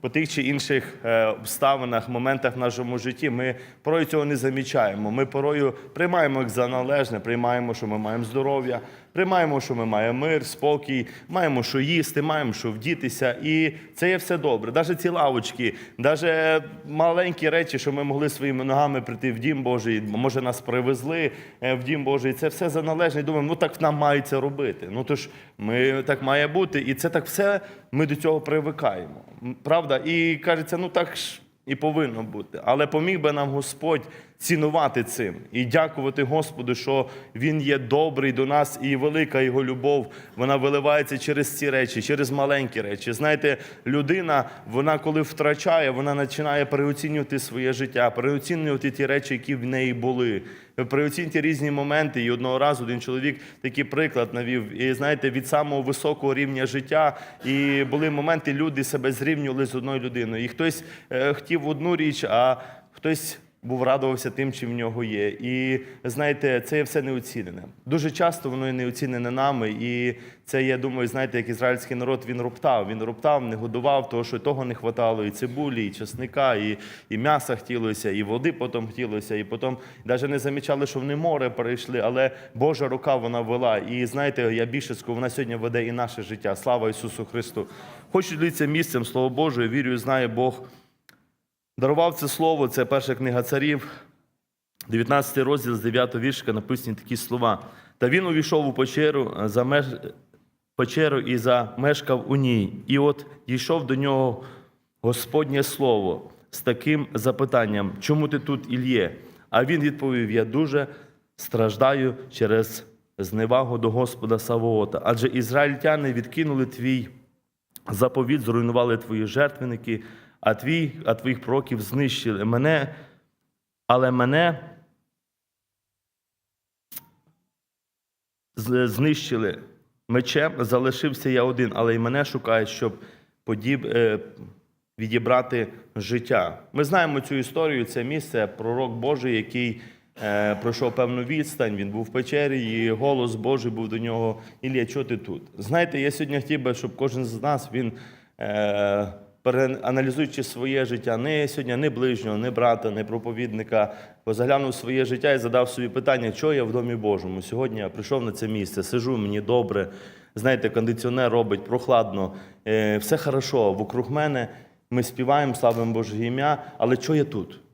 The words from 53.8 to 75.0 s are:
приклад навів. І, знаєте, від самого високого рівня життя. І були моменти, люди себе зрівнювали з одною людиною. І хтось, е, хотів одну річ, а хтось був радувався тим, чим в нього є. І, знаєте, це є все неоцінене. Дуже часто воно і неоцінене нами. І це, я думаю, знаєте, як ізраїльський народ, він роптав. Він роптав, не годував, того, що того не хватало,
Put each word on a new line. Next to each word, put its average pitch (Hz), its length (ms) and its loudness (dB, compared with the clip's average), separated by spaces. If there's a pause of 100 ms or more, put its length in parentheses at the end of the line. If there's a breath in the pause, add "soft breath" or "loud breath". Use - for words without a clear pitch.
приклад 131 500 0
навів. 120 480 -2
І, 131 120 2
знаєте, 139 360 0
від 127 160 -4
самого 147 360 0
високого 139 520 0
рівня 135 320 0
життя. 139 500 2 (280 loud breath)
І 139 460 2
були 151 200 0
моменти, 151 440 0
люди 139 300 0
себе 131 280 0
зрівнювали 139 540 0
з 120 80 -8
одною 131 260 -4
людиною. 120 440 -4
І 123 40 -4
хтось, 165 360 -2 (260 loud breath)
е, 135 240 2
хотів 151 340 -2
одну 160 280 0
річ, 156 280 0
а 120 320 4 (360 loud breath)
хтось - 460 -2 (260)
був 123 180 -2
радувався 131 480 2
тим, 135 220 -2
чим 123 180 -6
в 120 40 -4
нього 117 300 -2
є. 104 240 0
І, 127 520 -2 (240 loud breath)
знаєте, 139 560 2
це 151 160 -4
є 151 60 2
все 143 200 0
неоцінене. 113 600 -6 (240)
Дуже 151 240 0
часто 170 400 0
воно 131 180 -4
і 131 40 -2
неоцінене 123 580 -4
нами. 127 500 0
І 120 340 -2 (300 loud breath)
це, 135 180 0
я 131 160 2
думаю, 127 300 -2
знаєте, 123 280 -2
як 117 120 -2
ізраїльський 123 480 0
народ, 123 320 -2
він 123 120 -6
роптав. 120 480 0
Він 110 140 -6
роптав, 127 400 0
не 113 140 -4
годував, 123 520 0
того, 117 160 -2
що 117 140 -6
того 135 260 -2
не 120 100 -4
хватало, 113 500 0